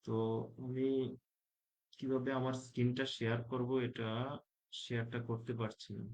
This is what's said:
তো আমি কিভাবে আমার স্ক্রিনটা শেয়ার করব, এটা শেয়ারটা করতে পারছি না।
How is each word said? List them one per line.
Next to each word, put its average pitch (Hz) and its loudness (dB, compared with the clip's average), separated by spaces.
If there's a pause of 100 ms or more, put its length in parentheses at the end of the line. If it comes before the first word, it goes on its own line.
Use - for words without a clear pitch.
তো 117 -2 (520)
আমি 131 0 (1080)
কিভাবে 131 2 (100)
আমার 127 2 (100)
স্ক্রিনটা 123 2 (120)
শেয়ার 117 2 (100)
করব, 123 0 (180)
এটা 113 -2 (640)
শেয়ারটা 117 -2 (100)
করতে 117 -2
পারছি - -4 (100)
না। 110 -4